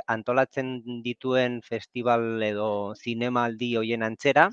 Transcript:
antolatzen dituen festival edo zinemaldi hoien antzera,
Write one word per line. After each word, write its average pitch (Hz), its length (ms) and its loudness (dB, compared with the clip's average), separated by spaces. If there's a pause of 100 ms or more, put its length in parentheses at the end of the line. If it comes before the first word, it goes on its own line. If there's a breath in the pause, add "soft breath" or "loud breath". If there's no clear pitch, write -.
antolatzen 123 960 -2
dituen 123 580 0
festival 117 840 -2
edo 104 520 -2
zinemaldi 120 840 -2
hoien 113 260 0
antzera, 139 500 4